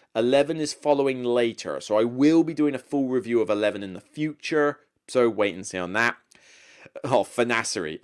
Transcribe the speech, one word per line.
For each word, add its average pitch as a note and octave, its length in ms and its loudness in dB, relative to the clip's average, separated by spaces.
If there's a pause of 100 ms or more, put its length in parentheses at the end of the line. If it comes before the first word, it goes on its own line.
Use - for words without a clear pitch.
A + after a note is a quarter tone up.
(140)
Eleven C#3 440 2
is D3+ 140 -4
following C#3 520 0
later, A2+ 560 -2
so G#2+ 180 0
I A2 60 4
will C#3+ 380 4
be D#3+ 120 -2
doing D3 200 0
a C3 40 -6
full C3+ 300 -4
review A#2 340 0
of G#2 80 -2
Eleven G#2 320 0
in G2 100 -10
the F2+ 80 -12
future, D3+ 800 -4 (300)
so A#2+ 200 2
wait G2+ 260 -2
and F2+ 120 -12
see - 100 -8
on F2+ 180 -6
that. A#2 220 0 (840)
Oh, B2 220 2
Fenassery. A2+ 800 -4